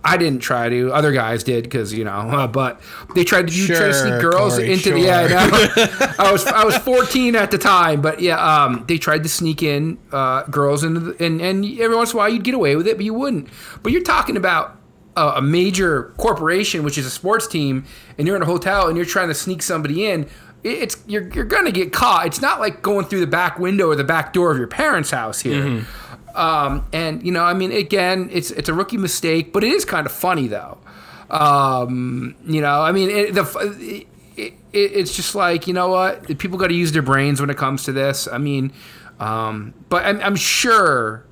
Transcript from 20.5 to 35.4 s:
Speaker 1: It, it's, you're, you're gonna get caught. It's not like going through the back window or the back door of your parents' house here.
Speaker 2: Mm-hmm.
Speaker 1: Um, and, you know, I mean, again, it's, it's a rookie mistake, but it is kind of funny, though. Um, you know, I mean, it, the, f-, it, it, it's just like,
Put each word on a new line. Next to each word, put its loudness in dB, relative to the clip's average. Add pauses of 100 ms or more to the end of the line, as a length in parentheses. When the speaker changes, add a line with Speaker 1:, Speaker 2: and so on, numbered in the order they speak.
Speaker 1:
It, -4
it's, -6 (120)
you're, -6
you're -2
gonna 0
get -2
caught. 2
It's -4
not -2
like -4
going -2
through -2
the 0
back 0
window 0
or 2
the -2
back -2
door 2
of 0
your -4
parents' 0
house -6
here. -2
Speaker 2:
Mm-hmm. -6 (320)
Speaker 1:
Um, 0
and, -4
you -2
know, 0
I 2
mean, -2
again, 0
it's, -4
it's -4
a 0
rookie -2
mistake, -2
but 2
it 2
is 2
kind -2
of -6
funny, 0
though. -8 (520)
Um, 2 (100)
you -2
know, 2
I 2
mean, 2
it, 0
the, 2
f-, -4 (240)
it, -12 (300)
it, -10 (180)
it's 0
just -6
like, 0